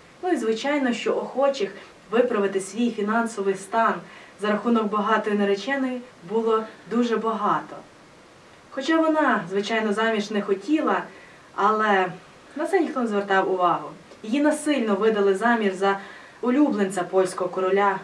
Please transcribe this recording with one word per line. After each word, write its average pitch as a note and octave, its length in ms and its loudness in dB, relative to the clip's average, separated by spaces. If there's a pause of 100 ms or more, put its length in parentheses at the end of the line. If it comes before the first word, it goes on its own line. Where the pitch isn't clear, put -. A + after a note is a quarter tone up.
(240)
Ну F#4 60 -2
і, D#4+ 80 0
звичайно, A#3+ 560 0
що - 240 -2
охочих B3 540 0 (400)
виправити G#3 480 2
свій A3+ 320 -2
фінансовий G3+ 640 -2
стан A3+ 380 0 (480)
за G#3 60 -2
рахунок A3 440 2
багатої G#3+ 460 0
нареченої B3 640 -2 (280)
було A3 340 0 (280)
дуже A#3 260 0
багато. G#3 580 -2 (920)
Хоча D#4+ 320 0
вона, D4+ 480 2
звичайно, G#3+ 440 0
заміж G#3+ 380 0
не G3+ 100 -2
хотіла, A3+ 640 0 (520)
але G#3+ 520 2 (480)
на D4+ 100 -4
це F4 140 2
ніхто C4 220 0
не A3+ 60 0
звертав G3 440 0
увагу. E3+ 380 0 (340)
Її A#3 180 0
насильно C4 540 2
видали G3 400 2
заміж A3 380 2
за G3 260 0 (420)
улюбленця G#3 640 2
польського F#3 460 0
короля F#3+ 540 2